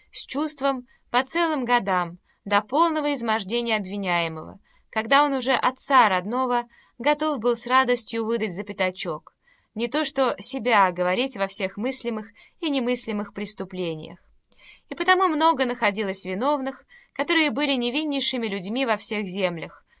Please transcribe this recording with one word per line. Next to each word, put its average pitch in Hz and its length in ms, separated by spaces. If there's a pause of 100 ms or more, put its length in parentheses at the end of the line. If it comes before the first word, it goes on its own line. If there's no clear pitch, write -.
(120)
с - 120
чувством 277 640 (240)
по 254 140
целым 311 400
годам, 185 540 (260)
до 202 160
полного 302 520
измождения 226 640
обвиняемого, 180 840 (280)
когда 220 360
он 285 80
уже 262 220
отца 254 540
родного 240 600 (300)
готов 294 420
был 233 160
с - 100
радостью 240 580
выдать 214 300
за 190 80
пятачок. 185 720 (400)
Не 233 140
то 294 160
что 262 340
себя 220 480
оговорить 185 500
во 196 120
всех 190 280
мыслимых 220 520 (320)
и 330 100
немыслимых 240 640
преступлениях. 185 840 (680)
И 277 40
потому 370 320
много 311 380
находилось 208 600
виновных, 262 640 (300)
которые 302 340
были 277 220
невиннейшими 269 720
людьми 202 380
во 226 140
всех 208 280
землях, 175 580 (160)